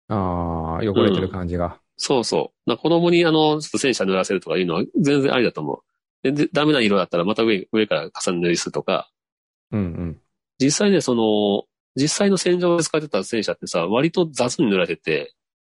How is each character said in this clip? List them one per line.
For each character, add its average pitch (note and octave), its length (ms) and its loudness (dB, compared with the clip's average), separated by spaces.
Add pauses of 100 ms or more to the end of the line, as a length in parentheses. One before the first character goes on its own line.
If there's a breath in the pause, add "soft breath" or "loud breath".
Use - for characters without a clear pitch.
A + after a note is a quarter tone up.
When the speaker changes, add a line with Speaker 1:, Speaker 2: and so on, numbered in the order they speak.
Speaker 1:
あ A2 60 -4 (680)
ー、 G#2+ 80 -2
汚 G#2 120 2
れ G2+ 100 2
て F#2 80 0
る F#2 80 -2
感 F2+ 200 -8
じ F2 100 -4
が。 E2+ 80 -2
Speaker 2:
う - 20 -6
ん。 - 40 -10 (260)
そ C3+ 220 0
う G#2+ 40 -4
そ - 280 -2 (140)
う。 - 40 0
だ A#2 60 0
か - 20 -20
ら - 40 -16
子 D#3 60 0
供 E3+ 220 4
に E3+ 160 4
あ D#3+ 40 2
の、 D#3 300 2
ち D3 60 -12
ょ - 20 -16
っ - 40 -14
と G#2+ 60 -4
戦 C3 140 2
車 G2+ 140 -2
塗 F#2+ 80 0
ら F#2 100 0
せ - 80 -2
る F#2 80 0
と - 80 -16
か D#2+ 80 0
い F#2 60 0
う F2+ 40 0
の E2 100 -2
は A2 80 -2 (140)
全 C#3+ 220 2
然 C3+ 140 0
あ B2+ 40 2
り A#2 60 2
だ F2 80 0
と - 80 -8
思 C#2+ 140 -4
う。 - 80 -14 (400)
で、 C3+ 100 0
で、 D3 200 0
ダ D3 140 2
メ D#3 60 4
な C3+ 80 2
色 G#2 160 2
だ F2+ 80 2
っ - 40 -6
た F2 80 -4
ら F2 80 0
ま G#2+ 100 0
た A2+ 100 0
上、 G#2+ 280 0
上 A2 140 2
か F2 80 -2
ら D#2 160 -4
重 - 220 -4
ね F2 80 -2
塗 F2 80 2
り E2+ 80 2
す - 100 -4
る D2 60 -8
と D2 100 -4
か。 - 280 -2 (600)
Speaker 1:
う A2 60 -4
ん G#2 40 0
う - 40 -2
ん。 E2+ 360 -8 (380)
Speaker 2:
実 C3+ 140 2
際 G#3 180 2
ね、 F3 100 4
そ B2+ 140 0
の、 G#2 500 2 (300)
実 C#3 240 0
際 G3+ 120 2
の F#3+ 60 4
戦 F3+ 220 0
場 F3 180 2
で E3 60 0
使 D#3 140 -4
っ D3+ 40 2
て D3+ 80 -12
た F#2+ 160 -2
戦 A2 200 -2
車 F2 80 -4
っ - 60 -6
て - 80 -12
さ、 E2+ 200 -2
割 C3 240 0
と E3+ 200 0
雑 B2 280 -2
に A#2 120 2
塗 G2 60 2
ら F2 100 2
れ D#2+ 100 -4
て - 0 -
て、 D2 380 -4 (320)